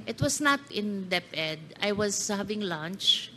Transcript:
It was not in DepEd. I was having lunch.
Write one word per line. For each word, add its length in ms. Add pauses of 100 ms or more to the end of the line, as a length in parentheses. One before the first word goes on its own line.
It 160
was 180
not 200 (100)
in 400
DepEd. 480 (240)
I 100
was 220 (140)
having 340
lunch. 760